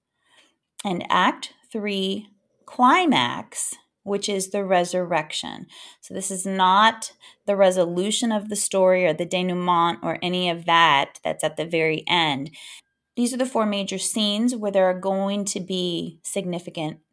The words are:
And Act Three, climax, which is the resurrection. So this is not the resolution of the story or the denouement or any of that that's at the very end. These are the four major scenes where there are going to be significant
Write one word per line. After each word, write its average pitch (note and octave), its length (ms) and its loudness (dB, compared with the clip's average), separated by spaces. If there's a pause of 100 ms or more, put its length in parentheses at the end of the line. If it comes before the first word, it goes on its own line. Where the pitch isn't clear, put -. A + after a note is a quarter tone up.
(840)
And F#3 240 -4
Act G3 460 0 (180)
Three, G3+ 540 -6 (380)
climax, B3 1120 0 (260)
which G3+ 260 -4
is G3 220 -4
the G3+ 140 -2
resurrection. F3 1040 -2 (340)
So - 140 -18
this F#3+ 180 -6
is F#3 140 -8
not F#3+ 680 2 (320)
the G3+ 120 0
resolution F#3 760 2
of G#3+ 160 -4
the G#3 80 -4
story F#3 480 2
or D#3+ 80 4
the E3+ 120 -2
denouement F3+ 800 0
or E3+ 180 -4
any F3+ 280 0
of E3+ 180 -4
that E3 560 4
that's D#3 220 -4
at D#3 120 -2
the D#3 80 -4
very D#3+ 440 0
end. D3+ 420 0 (680)
These A#3+ 160 -2
are B3+ 60 -8
the B3+ 80 0
four A3+ 200 -2
major G3 320 -4
scenes G#3+ 560 -2
where G#3 160 -4
there G3 140 4
are F#3 140 2
going G3 480 -2
to G3+ 140 -6
be F3 640 -4
significant F3 760 -6 (140)